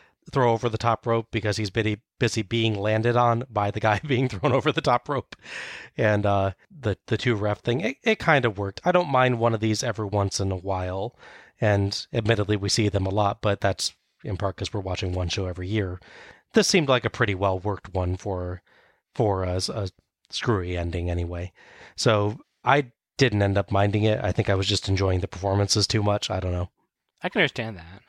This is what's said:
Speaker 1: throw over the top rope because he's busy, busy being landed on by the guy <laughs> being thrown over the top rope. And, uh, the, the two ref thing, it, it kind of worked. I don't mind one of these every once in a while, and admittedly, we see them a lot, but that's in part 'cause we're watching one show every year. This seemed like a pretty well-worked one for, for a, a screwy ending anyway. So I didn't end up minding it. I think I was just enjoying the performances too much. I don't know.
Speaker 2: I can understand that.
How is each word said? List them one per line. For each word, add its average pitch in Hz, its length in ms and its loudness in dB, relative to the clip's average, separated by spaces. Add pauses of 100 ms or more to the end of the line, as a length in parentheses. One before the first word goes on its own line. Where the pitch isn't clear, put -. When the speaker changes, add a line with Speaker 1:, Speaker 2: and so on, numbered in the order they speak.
(320)
Speaker 1:
throw 123 220 4
over 117 160 0
the 107 80 -2
top 117 280 0
rope 117 260 0
because 104 260 0
he's 107 120 -2
busy, 107 320 -2 (180)
busy 117 220 0
being 113 340 0
landed 110 400 2
on 120 340 2
by 104 220 0
the 107 80 -6
guy 107 200 2
<laughs> - 80 -10
being 135 220 2
thrown 107 240 0
over 135 180 2
the 160 100 -2
top 123 260 2
rope. 139 280 -6 (600)
And, 107 280 2
uh, 98 260 2 (200)
the, 120 260 -4 (100)
the 110 100 0
two 123 180 0
ref 104 260 -2
thing, 127 200 0
it, 233 220 -4
it 214 160 0
kind 139 260 2
of 104 120 -2
worked. 98 280 -6
I 180 60 4
don't 175 200 2
mind 127 280 4
one 113 140 2
of 110 60 -2
these 110 240 0
every 110 240 -4
once 98 320 0
in 98 120 0
a 95 60 -2
while, 92 580 -4 (460)
and 101 520 2
admittedly, 107 440 2
we 98 120 -4
see 107 200 2
them 95 160 0
a 95 60 -2
lot, 101 300 0
but 101 200 0
that's - 320 -2 (300)
in 104 140 -4
part 98 200 -4
'cause - 160 -6
we're 107 80 -4
watching 92 320 -4
one 90 160 -2
show 95 160 -4
every 90 220 -6
year. 95 320 -2 (540)
This 214 140 4
seemed 156 220 2
like 123 160 2
a - 40 -2
pretty 104 260 0
well-worked 95 580 -2
one 90 240 -2
for, 90 440 -6 (520)
for 98 300 2
a, 90 260 0
a 98 200 -4 (420)
screwy 90 460 0
ending 87 340 -2
anyway. 87 400 -4 (440)
So 107 440 2 (240)
I 135 280 2 (260)
didn't 104 260 4
end 98 140 2
up 98 140 0
minding 104 320 2
it. 107 200 2
I 104 80 0
think - 180 0
I 101 60 2
was 95 120 0
just 98 220 -2
enjoying 95 300 2
the 87 80 -4
performances 101 580 0
too 110 160 0
much. 101 300 0
I 95 80 -2
don't 92 140 -2
know. 87 160 -4 (520)
Speaker 2:
I 180 80 -6
can - 120 0
understand 113 360 -4
that. 85 320 -18